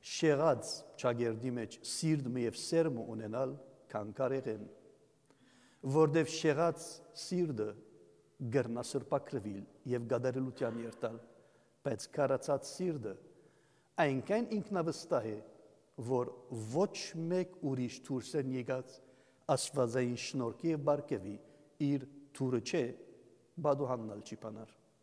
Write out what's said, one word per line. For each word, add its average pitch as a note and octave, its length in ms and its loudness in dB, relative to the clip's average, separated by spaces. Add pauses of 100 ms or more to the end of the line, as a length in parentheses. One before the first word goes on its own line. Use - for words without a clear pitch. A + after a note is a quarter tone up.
շեղած D3 640 4 (220)
ճագերդի A#2+ 580 0
մեջ A#2+ 300 -6
սիրտը C3 640 0
և A2+ 160 0
սերմը D#3+ 480 2
ունենալ, A2+ 460 -2 (320)
քան G#2+ 260 -6
քարեղեն, B2+ 520 -2 (1200)
որտև D3 460 6
շեղած D#3+ 560 2 (280)
սիրտը D3+ 540 0 (720)
գրնա A#2+ 440 0
սրբակրվիլ G#2+ 800 -2 (200)
և A#2+ 240 -2
գադարելության B2 720 0
երտալ, A2+ 400 -6 (680)
բայց A#2 240 -2
քարացած C3+ 640 0
սիրտը C#3+ 440 -4 (840)
այնքան D#3+ 540 4
ինքնավստահ E3 760 0
է, G#2+ 60 -4 (640)
որ B2 320 0 (360)
ոչ F3 280 2 (260)
մեկ F3+ 400 -2
ուրիշ B2+ 400 -2
դուրս C3 340 -6
են C#3 160 0
եկած B2+ 440 -4 (540)
աստվածային B2+ 680 2
շնորհքի C3 540 -2
և D#3 100 0
բարգևի C#3 520 0 (460)
իր C#3 260 2 (260)
դուրը B2+ 280 2
չէ, C#3 220 0 (680)
բադու C#3+ 360 2
հաննալ A2 360 -4
չի - 160 -10
բանար։ A2 320 -12 (300)